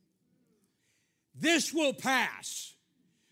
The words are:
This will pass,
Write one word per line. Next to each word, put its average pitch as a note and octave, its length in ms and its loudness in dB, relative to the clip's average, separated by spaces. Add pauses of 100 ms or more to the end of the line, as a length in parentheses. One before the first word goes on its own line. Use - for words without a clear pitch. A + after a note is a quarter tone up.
(1300)
This C#4+ 400 2
will D4 180 2
pass, G#3 840 -2 (580)